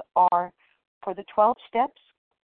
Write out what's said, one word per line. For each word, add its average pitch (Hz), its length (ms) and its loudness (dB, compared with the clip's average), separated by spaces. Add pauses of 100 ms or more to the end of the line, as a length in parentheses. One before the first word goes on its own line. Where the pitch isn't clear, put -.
(160)
are, 180 360 0 (500)
for 190 120 -10
the 196 100 -16 (100)
twelve 220 220 2 (100)
steps, 254 320 -4 (480)